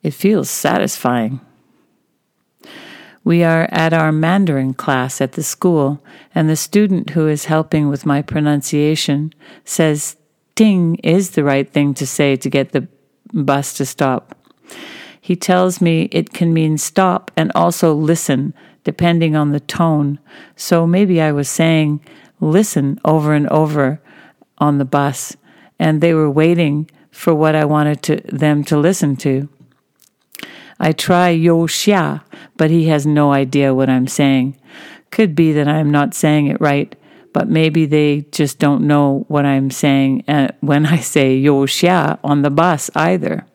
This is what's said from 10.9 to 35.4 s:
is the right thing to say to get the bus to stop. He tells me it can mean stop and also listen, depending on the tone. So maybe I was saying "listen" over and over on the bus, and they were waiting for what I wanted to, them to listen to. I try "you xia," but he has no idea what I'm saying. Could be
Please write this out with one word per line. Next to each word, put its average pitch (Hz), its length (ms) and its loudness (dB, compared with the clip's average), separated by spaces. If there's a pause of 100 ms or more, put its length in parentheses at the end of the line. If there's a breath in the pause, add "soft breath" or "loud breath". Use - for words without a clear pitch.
is 180 260 0
the 151 140 -2
right 139 280 0
thing 143 220 0
to 131 140 -6
say 139 280 0
to 127 140 -6
get 139 220 -2
the 135 160 -4 (440)
bus 139 440 -2
to 139 100 -4
stop. - 500 -4 (840 loud breath)
He 175 140 -4
tells 180 440 0
me 165 320 0
it - 220 -4
can 165 200 0
mean 156 240 0
stop 185 600 0
and 160 160 -2
also 170 400 2
listen, 151 600 -2 (300 soft breath)
depending 165 520 0
on 147 160 0
the 143 140 -4 (120)
tone. 151 400 0 (380 loud breath)
So 170 320 0
maybe 180 340 2
I 156 100 2
was 143 160 -2
saying 156 540 0 (400 loud breath)
"listen" 156 640 0
over 151 300 2
and 147 160 0
over 151 520 0 (560 loud breath)
on 147 200 0
the 135 220 -2
bus, 139 360 -4 (420 soft breath)
and 156 220 0
they 165 140 2
were 156 180 2
waiting 156 580 0 (220 soft breath)
for - 240 0
what 156 180 2
I 156 120 2
wanted 151 380 0
to, - 220 0
them 147 380 0
to 147 140 0
listen 147 400 0
to. 139 320 -4 (1300 loud breath)
I 156 140 0
try 180 360 2
"you 165 380 2
xia," 156 540 0 (340 loud breath)
but 156 160 2
he 165 160 2
has 147 180 2
no 147 280 4
idea 139 400 0
what 131 160 2
I'm 131 180 2
saying. 135 480 0 (560 loud breath)
Could 185 240 0
be 160 160 2